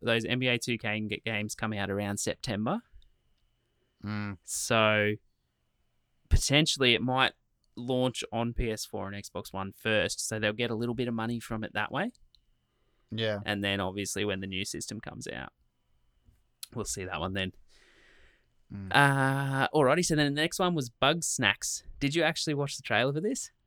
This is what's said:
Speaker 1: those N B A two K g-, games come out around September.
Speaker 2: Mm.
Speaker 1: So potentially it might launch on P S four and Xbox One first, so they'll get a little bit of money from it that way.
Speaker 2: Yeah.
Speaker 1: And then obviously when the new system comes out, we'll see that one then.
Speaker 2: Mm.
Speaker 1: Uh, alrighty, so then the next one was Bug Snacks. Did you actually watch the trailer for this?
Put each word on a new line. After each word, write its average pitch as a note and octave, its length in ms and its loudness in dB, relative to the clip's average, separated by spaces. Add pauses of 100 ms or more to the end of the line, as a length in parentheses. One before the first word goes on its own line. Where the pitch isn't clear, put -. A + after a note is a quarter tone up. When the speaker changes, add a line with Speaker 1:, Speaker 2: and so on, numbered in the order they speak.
Speaker 1:
those A2+ 240 2
N B2 140 0
B B2+ 80 0
A B2 120 4
two A#2+ 180 -2
K G#2+ 300 -4
g-, G#2+ 160 -6
games A2 320 -4
come A2 160 -4
out G2+ 180 -2
around G2+ 280 -2
September. A2 640 -2 (1200)
Speaker 2:
Mm. G#2 400 -6
Speaker 1:
So G#2+ 720 4 (1160)
potentially C3+ 640 4
it G#2+ 80 2
might B2+ 320 2 (440)
launch B2+ 540 0
on A#2 220 0
P A#2+ 180 0
S G#2+ 140 -6
four G2 260 -6
and G2+ 100 -8
Xbox - 300 -10
One F#2+ 240 -6
first, - 520 0
so A2 120 -4
they'll G#2+ 140 2
get A#2 180 -2
a A2+ 40 -2
little A#2+ 200 -2
bit A#2+ 120 -2
of A#2+ 60 -2
money A2+ 260 -2
from A2+ 240 -6
it - 100 -8
that G#2 180 -2
way. F3 200 -4 (1000)
Speaker 2:
Yeah. A2 340 0
Speaker 1:
And G#2 180 -2
then G2 160 2
obviously G2 460 -2
when G2 140 -2
the F#2+ 80 -6
new F#2+ 180 -4
system - 340 -8
comes - 280 -12
out, - 240 -10 (1200)
we'll G#2+ 120 -6
see F#2+ 200 -6
that F2+ 140 -4
one F#2 140 -2
then. F#2+ 180 -2 (1200)
Speaker 2:
Mm. G2 220 -10
Speaker 1:
Uh, C3+ 800 4
alrighty, D3+ 320 6
so E3+ 100 2
then D3 180 4
the D3 80 -2
next D#3+ 180 -2
one F3+ 140 2
was C3+ 160 -2
Bug D#3 340 2
Snacks. - 600 0 (160)
Did C#3 160 0
you E3 80 2
actually D#3 320 0
watch C#3 220 -4
the - 60 -14
trailer B2 300 2
for D3+ 80 -2
this? A3+ 300 -4 (160)